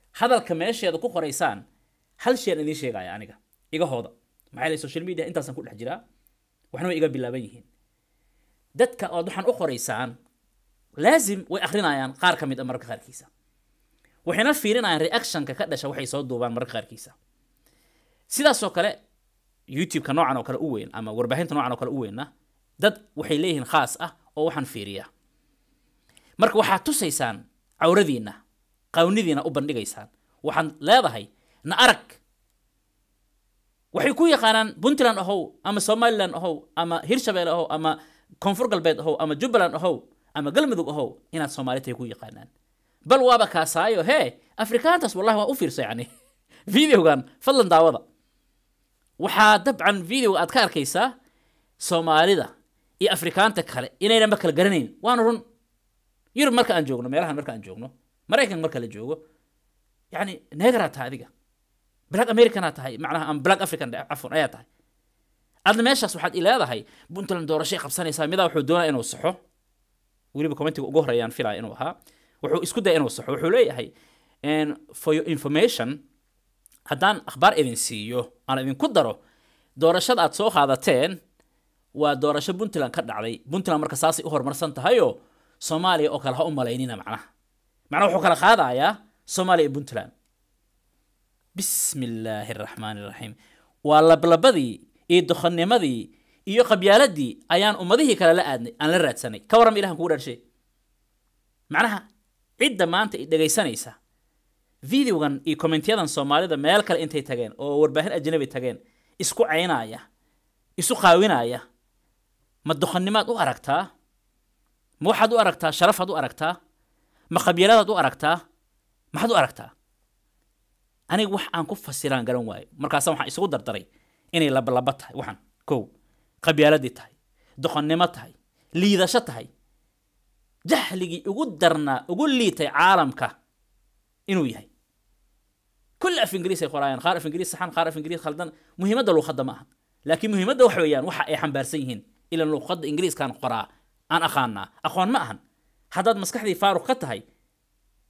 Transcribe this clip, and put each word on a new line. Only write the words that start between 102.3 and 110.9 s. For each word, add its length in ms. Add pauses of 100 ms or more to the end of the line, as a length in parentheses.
cidda 260
maanta 320
i 80
dhegaysanaysa, 640 (920)
videogan 640
iyo 140
kommentyadan 500
Soomaalida 480
meel 280
kale 180
intay 200
tageen 360
oo 220
warbaahin 320
ajnabi 340
tageen, 320 (420)
isku 220
caynaya, 580 (800)
isu 160